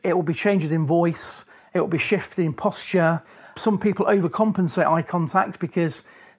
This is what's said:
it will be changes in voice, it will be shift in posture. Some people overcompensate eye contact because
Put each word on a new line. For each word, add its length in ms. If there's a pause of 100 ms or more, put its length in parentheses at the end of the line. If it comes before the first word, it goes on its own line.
it 120
will 80
be 120
changes 360
in 160
voice, 580 (300)
it 60
will 80
be 100
shift 400
in 140
posture. 680 (360)
Some 220
people 280
overcompensate 800
eye 160
contact 560
because 440 (360)